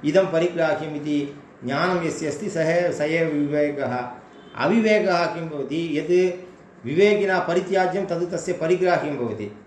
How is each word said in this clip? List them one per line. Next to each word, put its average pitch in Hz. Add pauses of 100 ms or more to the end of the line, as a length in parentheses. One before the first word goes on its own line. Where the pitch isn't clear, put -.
इदं 170
परिग्राह्यम् 160
इति 143 (240)
ज्ञानं 165
यस्य 151
अस्ति, 185
सः, 165
स -
एव 160
विवेकः। 143 (500)
अविवेकः 190
किं 160
भवति? 147
यत् 180 (420)
विवेकिना 190
परित्याज्यं 185
तद् 170
तस्य 175
परिग्राह्यं 165
भवति। 104 (100)